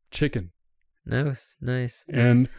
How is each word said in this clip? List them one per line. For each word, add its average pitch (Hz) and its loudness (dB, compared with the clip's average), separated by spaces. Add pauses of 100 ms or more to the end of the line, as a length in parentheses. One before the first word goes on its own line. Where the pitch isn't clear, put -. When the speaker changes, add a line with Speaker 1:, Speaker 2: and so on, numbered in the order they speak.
(120)
Speaker 1:
chicken. 107 -4 (520)
Speaker 2:
Nice, 131 -6
nice, 127 -6
Speaker 1:
And, 123 6
Speaker 2:
nice. 131 0